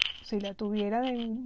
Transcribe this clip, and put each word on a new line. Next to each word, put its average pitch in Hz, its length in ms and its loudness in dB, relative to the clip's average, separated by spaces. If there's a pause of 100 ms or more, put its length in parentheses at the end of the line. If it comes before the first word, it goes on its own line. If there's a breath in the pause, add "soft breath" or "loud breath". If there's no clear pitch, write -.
(220)
si 208 180 0
la 196 140 -2
tuviera 208 460 2
de, 233 460 0